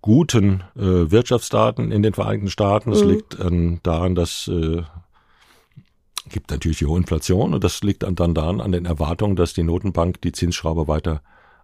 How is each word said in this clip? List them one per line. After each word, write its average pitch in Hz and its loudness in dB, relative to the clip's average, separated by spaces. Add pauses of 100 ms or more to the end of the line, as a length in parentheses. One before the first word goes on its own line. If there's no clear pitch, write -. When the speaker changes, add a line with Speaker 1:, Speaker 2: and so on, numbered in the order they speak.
Speaker 1:
guten, 104 4 (100)
äh, 92 2
Wirtschaftsdaten 113 2
in 104 2
den 104 2
Vereinigten 104 -4
Staaten. 104 0
Es 208 4
Speaker 2:
Mhm. 202 4
Speaker 1:
liegt - -2
an, 85 0
daran, 87 0
dass, 87 -2
äh, 85 -2 (1500)
gibt - -10
natürlich 76 -2
die 73 0
hohe 80 0
Inflation 90 0
und 98 0
das - -2
liegt 101 -2
an, 95 -4
dann 85 0
daran, 82 -2
an - -2
den 87 -2
Erwartungen, 85 -2
dass 85 0
die 87 -2
Notenbank 85 -2
die 85 -4
Zinsschraube 82 -2
weiter 78 -2 (440)